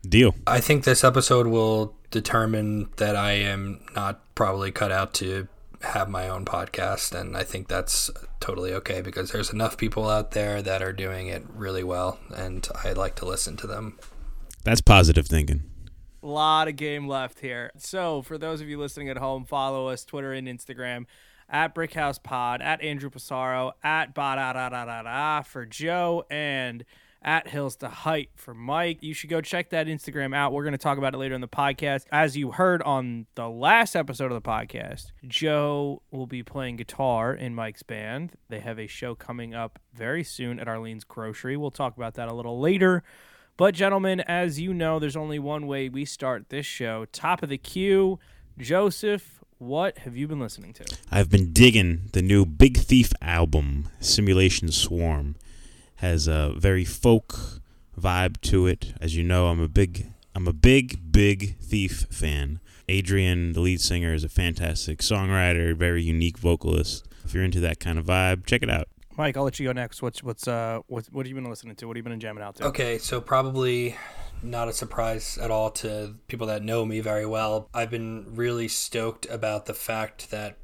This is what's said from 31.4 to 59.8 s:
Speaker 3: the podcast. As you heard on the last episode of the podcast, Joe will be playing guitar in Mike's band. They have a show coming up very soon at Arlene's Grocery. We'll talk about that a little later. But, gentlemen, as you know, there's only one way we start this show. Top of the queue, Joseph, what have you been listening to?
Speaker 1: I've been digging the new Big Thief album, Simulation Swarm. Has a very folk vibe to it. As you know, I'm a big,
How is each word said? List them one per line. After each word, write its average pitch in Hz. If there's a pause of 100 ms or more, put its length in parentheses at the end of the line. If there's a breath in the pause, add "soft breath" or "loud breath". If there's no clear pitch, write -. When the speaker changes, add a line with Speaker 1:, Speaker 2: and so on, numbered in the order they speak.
Speaker 3:
the 123
podcast. 139
As 147
you 139
heard 180
on 123
the 117
last 165
episode 135
of 117
the -
podcast, 113 (160)
Joe 147
will 131
be 123
playing 123
guitar 120
in 123
Mike's 113
band. 117 (180)
They 110
have 110
a 107
show 123
coming 117
up 113 (160)
very 123
soon 123
at 117
Arlene's 113
Grocery. 117
We'll 147
talk 127
about 117
that 120
a 117
little 120
later. 180 (520 soft breath)
But, 185
gentlemen, 190
as 170
you 180
know, 160
there's 151
only 151
one 147
way 135
we 135
start 127
this 139
show. 113
Top 175
of 147
the 139
queue, 190 (400 soft breath)
Joseph, 190 (160)
what 147
have 120
you 143
been 151
listening 110
to? - (260 loud breath)
Speaker 1:
I've 98
been 90
digging 98
the 90
new 98
Big 123
Thief 123
album, 76 (100)
Simulation 92
Swarm. 76 (600 soft breath)
Has 82
a 78
very 92
folk - (340)
vibe 92
to 92
it. -
As 80
you 85
know, 90
I'm 82
a 82
big, 90 (260)